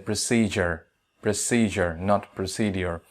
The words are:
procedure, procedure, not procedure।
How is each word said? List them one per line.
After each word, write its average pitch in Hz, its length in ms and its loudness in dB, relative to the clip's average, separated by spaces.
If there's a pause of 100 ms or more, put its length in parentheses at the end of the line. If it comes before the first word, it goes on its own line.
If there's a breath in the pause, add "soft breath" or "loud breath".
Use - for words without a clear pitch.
procedure, 101 680 2 (480)
procedure, 101 680 2 (180)
not 101 120 4 (160)
procedure। 92 640 -2 (120 loud breath)